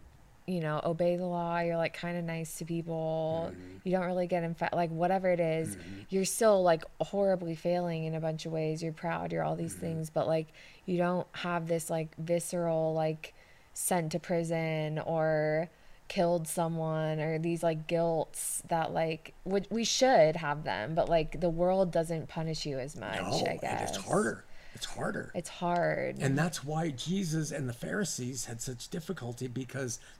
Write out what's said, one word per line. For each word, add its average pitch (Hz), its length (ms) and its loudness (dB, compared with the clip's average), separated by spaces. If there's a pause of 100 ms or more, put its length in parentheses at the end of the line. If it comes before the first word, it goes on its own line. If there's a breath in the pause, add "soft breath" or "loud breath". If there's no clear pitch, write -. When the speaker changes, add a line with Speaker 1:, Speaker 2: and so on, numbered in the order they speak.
(480)
Speaker 1:
you 185 120 -2
know, 151 240 0
obey 175 320 2
the 180 100 -2
law, 170 340 -2
you're, 170 180 0
like, 165 160 0
kinda 175 280 -4
nice 165 360 -6
to 165 80 -6
people, 160 840 -2
Speaker 2:
Mm-hmm. 180 340 -14
Speaker 1:
you 185 80 0
don't 185 120 2
really 180 220 0
get 175 160 2
infe-, 170 300 -2
like, 170 160 2
whatever 180 420 2
it 175 80 4
is, 160 380 0
Speaker 2:
Mm-hmm. 170 220 -12 (100)
Speaker 1:
you're 190 160 2
still, 208 360 6
like, 170 220 6 (160)
horribly 185 560 2
failing 175 480 0
in 160 120 -2
a 160 40 -2
bunch 160 260 -2
of 160 60 -4
ways. 160 320 0
You're 165 100 -2
proud, 165 380 -4
you're 165 120 0
all 156 120 0
these 165 160 -4
Speaker 2:
Mm-hmm. - 100 -10
Speaker 1:
things, 160 280 -4
but, 156 180 2
like, 160 200 2 (380 loud breath)
you 180 120 0
don't 175 300 2 (100)
have 175 300 -2
this, 165 220 -2
like, 160 280 -2
visceral, 165 760 0
like, 156 400 -2 (400 loud breath)
sent 170 380 0
to 175 80 0
prison 160 800 0
or 156 720 2 (380 loud breath)
killed 170 400 2
someone 160 720 0
or 156 200 0
these, 165 240 0
like, 160 240 0
guilts 165 840 0
that, 165 240 0
like, 160 400 -2 (100)
would, 190 280 0
we 226 120 0
should 196 520 8
have 151 280 -2
them, 110 300 -2
but, 160 160 2
like, 156 320 2
the 175 80 2
world 180 420 2
doesn't 165 380 -2
punish 160 380 -4
you 135 100 -2
as 135 180 -6
much, 98 240 -4
Speaker 2:
No, 90 180 0 (120)
Speaker 1:
I 80 100 -4
guess. - 40 -8
Speaker 2:
and 60 260 -2
it's - 80 -4
harder. 135 480 0 (300 loud breath)
It's - 100 -8
harder. - 480 -6
Speaker 1:
It's 180 160 -6
hard. 156 680 0
Speaker 2:
And 135 180 2
that's 165 260 -2
why 156 280 -2
Jesus 160 600 -2
and 143 160 -4
the 120 60 -4
Pharisees 143 720 -4
had 117 160 -8
such - 280 -8
difficulty, 127 580 -6
because 127 520 -6 (200 loud breath)